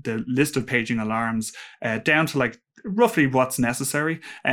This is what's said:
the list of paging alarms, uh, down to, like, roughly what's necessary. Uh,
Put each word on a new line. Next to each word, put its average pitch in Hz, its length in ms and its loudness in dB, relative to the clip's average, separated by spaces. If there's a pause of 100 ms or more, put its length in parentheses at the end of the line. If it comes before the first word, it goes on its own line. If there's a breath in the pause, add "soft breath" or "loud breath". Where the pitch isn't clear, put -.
the 113 260 -4
list 135 300 0
of 117 80 -2
paging 120 340 -2
alarms, 110 540 -2 (300 loud breath)
uh, 113 160 -2
down 156 260 4
to, 147 140 -2
like, 120 200 0 (240)
roughly 208 440 4
what's 127 320 2
necessary. 147 600 -2 (240 loud breath)
Uh, - 100 0